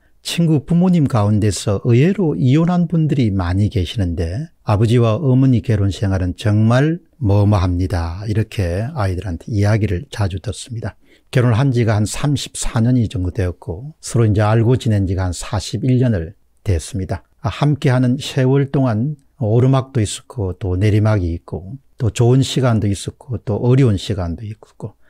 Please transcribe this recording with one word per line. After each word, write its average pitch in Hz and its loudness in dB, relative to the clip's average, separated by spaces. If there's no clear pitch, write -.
"친구 160 0
부모님 175 2
가운데서 104 0
의외로 151 2
이혼한 170 2
분들이 151 0
많이 95 0
계시는데 87 -4
아버지와 113 2
어머니 131 2
결혼 98 0
생활은 92 -2
정말 117 2
머머합니다." 92 0
이렇게 101 -2
아이들한테 92 -4
이야기를 101 0
자주 90 -4
듣습니다. - -10
결혼한 123 2
지가 113 2
한 107 0
삼십사 - -2
년 123 2
이 113 0
정도 90 -4
되었고 92 -6
서로 - 0
이제 107 2
알고 113 2
지낸 104 0
지가 92 -2
한 90 -2
사십일 120 -2
년을 98 -2
됐습니다. 92 -4
아, - -6
함께하는 131 0
세월 135 0
동안 131 0
오르막도 127 2
있었고 98 -6
또 90 -2
내리막이 104 2
있고 92 -12
또 113 -2
좋은 123 4
시간도 120 0
있었고 101 -6
또 107 -4
어려운 123 2
시간도 90 -6
있었고 - -16